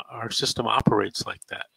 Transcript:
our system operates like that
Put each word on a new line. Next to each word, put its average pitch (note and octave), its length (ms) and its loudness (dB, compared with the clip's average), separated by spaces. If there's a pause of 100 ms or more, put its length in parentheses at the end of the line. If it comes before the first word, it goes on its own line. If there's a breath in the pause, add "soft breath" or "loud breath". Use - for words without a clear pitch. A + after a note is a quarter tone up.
(100)
our A2+ 220 -8
system - 340 0
operates A2 580 2
like - 220 -10
that - 200 -10 (100)